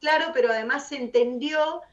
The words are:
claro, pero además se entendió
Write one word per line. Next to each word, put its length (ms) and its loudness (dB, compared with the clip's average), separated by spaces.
claro, 320 0
pero 180 4
además 380 -2
se 80 -10
entendió 880 0